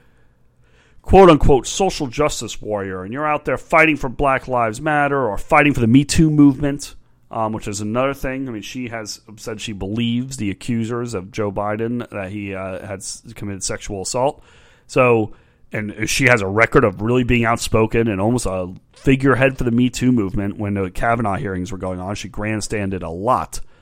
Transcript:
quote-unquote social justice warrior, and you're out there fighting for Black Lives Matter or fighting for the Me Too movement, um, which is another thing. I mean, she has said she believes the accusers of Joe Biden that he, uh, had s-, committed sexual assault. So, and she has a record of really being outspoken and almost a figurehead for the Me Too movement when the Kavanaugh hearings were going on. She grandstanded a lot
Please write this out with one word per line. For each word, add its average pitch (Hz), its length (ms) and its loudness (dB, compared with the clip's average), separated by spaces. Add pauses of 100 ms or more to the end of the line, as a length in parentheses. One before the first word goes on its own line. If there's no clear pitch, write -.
(1000)
quote-unquote 156 680 8
social - 400 -4
justice 127 540 -4
warrior, 98 440 -6
and 101 80 -10
you're 147 140 -6
out 151 200 -4
there 131 100 -2
fighting 160 400 2
for 135 140 -6
Black 135 380 0
Lives 120 340 -2
Matter 143 460 0
or 98 100 -2
fighting 147 340 4
for 127 80 0
the 117 60 4
Me 135 180 6
Too 160 260 4
movement, 143 640 2 (360)
um, 110 220 -4
which 120 140 -8
is 104 140 -8
another 120 320 -2
thing. 135 360 -6
I 120 40 -10
mean, 104 100 -10
she 127 260 -10
has 110 340 -12 (140)
said 110 260 -10
she 113 100 -8
believes 117 640 -2
the 101 140 -4
accusers 117 640 -4
of 95 180 -8
Joe 104 180 -2
Biden 107 600 -4
that 95 200 -8
he, 101 240 -8
uh, 95 320 -10
had 98 120 -10
s-, - 240 -14 (120)
committed 101 300 -10
sexual 107 380 -8
assault. 127 400 -2 (440)
So, 120 460 2 (400)
and 104 360 -6
she - 160 0
has 123 180 6
a 95 60 -2
record 113 360 4
of 95 160 0
really 120 240 0
being 120 200 2
outspoken 113 640 0
and 95 120 -2
almost 117 260 0
a 92 280 -6 (180)
figurehead 135 640 2
for 139 80 -2
the 120 60 0
Me 123 180 2
Too 123 240 0
movement 98 460 -2
when 101 160 -4
the 95 160 -2
Kavanaugh 117 460 -2
hearings 92 360 -6
were 95 60 -10
going 92 220 -6
on. 95 140 -6
She 101 140 -12
grandstanded 104 720 -4
a 82 80 -8
lot 92 500 -2 (220)